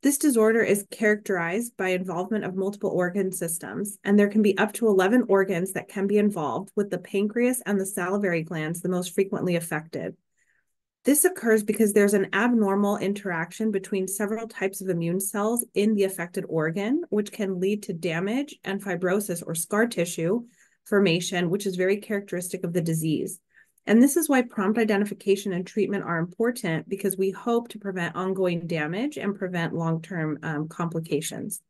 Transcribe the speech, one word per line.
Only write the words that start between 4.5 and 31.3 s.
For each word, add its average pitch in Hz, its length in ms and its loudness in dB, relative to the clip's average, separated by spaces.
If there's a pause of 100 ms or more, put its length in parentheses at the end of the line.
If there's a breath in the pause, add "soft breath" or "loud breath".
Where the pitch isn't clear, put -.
up 208 160 0
to 233 120 0
eleven 202 440 4
organs 190 420 2
that - 160 -8
can 196 180 -4
be 202 120 4
involved, 190 580 0
with 202 140 0
the 180 80 -4
pancreas 214 680 -2
and 196 160 0
the 190 60 -2
salivary 185 560 -2
glands 160 400 -6
the 180 80 -2
most 180 240 -4
frequently 185 420 0
affected. 156 580 -6 (920)
This 285 200 4
occurs 226 380 2
because 208 320 2
there's 208 180 6
an 196 220 2
abnormal 202 640 2
interaction 196 720 -2
between 196 360 -2
several 220 400 -4
types 196 360 -6
of 185 80 -4
immune 170 300 0
cells 214 520 -2
in 214 220 4
the 202 100 4
affected 190 420 -4
organ, 196 640 0
which 208 240 0
can 190 260 -2
lead 202 260 0
to 190 100 -6
damage 185 680 -2
and 196 220 -6
fibrosis 180 600 -2
or 165 80 -6
scar 208 320 2
tissue 180 580 -2 (400 loud breath)
formation, 180 640 2
which 202 160 -2
is 185 120 -2
very 185 200 2
characteristic 202 680 -6
of 170 120 -4
the 175 80 0
disease. 160 580 -2 (460 soft breath)
And 220 160 8
this 277 140 6
is 330 140 0
why 269 100 4
prompt 220 380 0
identification 202 760 0
and 180 140 -4
treatment 202 380 -2
are 170 120 -2
important, 175 720 -2
because 196 300 -4
we 190 140 2
hope 233 360 -2
to - 100 -14
prevent 185 380 -6
ongoing 185 500 -2
damage 170 520 -4
and 202 200 -6
prevent 175 360 -4
long-term, 165 680 -4
um, 156 260 -6
complications. 160 1000 -6